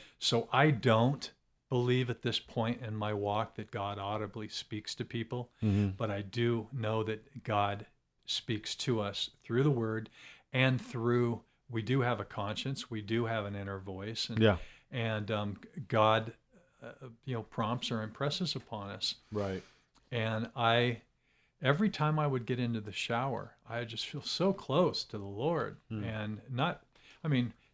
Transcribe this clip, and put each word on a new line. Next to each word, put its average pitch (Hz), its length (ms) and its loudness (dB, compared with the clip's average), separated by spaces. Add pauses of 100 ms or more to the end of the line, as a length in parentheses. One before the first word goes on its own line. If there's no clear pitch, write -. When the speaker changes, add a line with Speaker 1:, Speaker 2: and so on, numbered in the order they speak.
(200)
Speaker 1:
So - 320 2
I 147 200 8
don't 120 600 4 (380)
believe 123 400 2
at 117 140 -6
this 120 160 0
point 120 420 -4
in 110 140 -6
my 104 180 -2
walk 104 420 0
that 104 160 -10
God 101 280 -4
audibly 104 480 -6
speaks - 480 -8
to 117 100 -6
people, 120 440 -6 (140)
Speaker 2:
Mm-hmm. 101 340 4
Speaker 1:
but 110 140 -2
I 101 120 -4
do 117 480 0
know 110 320 -2
that 107 400 -8
God 101 420 0 (400)
speaks - 500 -4
to 113 260 0
us 101 300 -4 (120)
through 120 200 2
the 147 80 6
Word 113 380 0 (420)
and 127 300 4
through, 120 600 2 (280)
we 117 120 -2
do 127 200 2
have 120 180 2
a 101 60 -4
conscience, 110 680 -6
we 110 100 -6
do 113 240 0
have 113 200 -2
an 101 100 -6
inner 98 240 -6
voice, 95 500 -6
and 117 100 -4
Speaker 2:
Yeah. 110 180 8 (340)
Speaker 1:
and, 113 400 -4
um, 104 280 -4 (280)
God, 110 460 4 (500)
uh, 120 80 -14 (340)
you 127 80 -6
know, 113 80 -4
prompts 117 480 -4
or 110 140 -2
impresses 143 520 -4
upon 104 360 -10
us. - 240 -4 (160)
Speaker 2:
Right. 98 320 -2 (480)
Speaker 1:
And 110 440 -2
I, 120 460 4 (600)
every 156 260 4
time 156 300 0
I 151 80 2
would 127 180 -2
get 123 140 -2
into 117 220 0
the 104 100 -10
shower, 117 640 -4 (120)
I 117 180 -4
just 113 200 -8
feel 143 160 -8
so 190 320 2
close 165 520 2
to - 120 -10
the 101 80 -6
Lord. 110 520 -2 (120)
Speaker 2:
Hmm. 107 140 -4
Speaker 1:
And 107 380 -6 (100)
not, 151 320 -2 (400)
I 165 40 -2
mean, 123 260 2 (200)